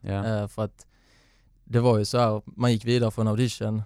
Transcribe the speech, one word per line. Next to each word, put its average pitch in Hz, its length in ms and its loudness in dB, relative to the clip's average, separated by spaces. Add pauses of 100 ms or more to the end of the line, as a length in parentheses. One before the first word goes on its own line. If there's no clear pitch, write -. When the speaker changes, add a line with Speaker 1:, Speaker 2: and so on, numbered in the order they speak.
Speaker 1:
Ja. 98 260 -4
Speaker 2:
Eh, 107 220 -2
för 110 160 -6
att - 220 -10 (800)
det 117 160 0
var 120 180 4
ju 104 60 2
så 120 140 -2
här, 110 260 2
man 120 280 0
gick 110 120 0
vidare 117 260 2
från 110 180 0
audition, 110 580 -2